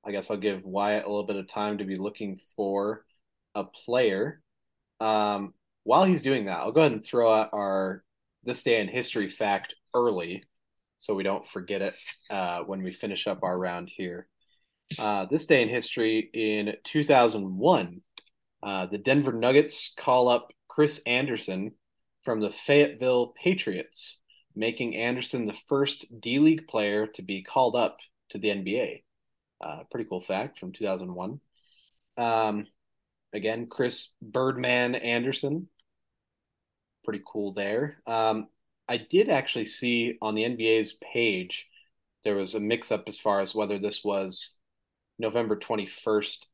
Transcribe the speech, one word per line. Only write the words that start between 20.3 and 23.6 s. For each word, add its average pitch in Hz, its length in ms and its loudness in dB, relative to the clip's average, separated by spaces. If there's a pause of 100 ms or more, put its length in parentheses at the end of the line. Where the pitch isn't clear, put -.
Chris 147 380 2
Anderson 113 680 -2 (500)
from 113 180 -2
the 104 100 0
Fayetteville 127 800 4
Patriots, - 880 -4 (360)